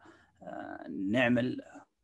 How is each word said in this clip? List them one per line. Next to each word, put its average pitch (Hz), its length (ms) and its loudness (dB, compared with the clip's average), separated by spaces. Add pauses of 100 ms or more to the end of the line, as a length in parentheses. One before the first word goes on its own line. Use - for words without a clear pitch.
(420)
آه، - 440 -12 (240)
نعمل 123 500 4 (440)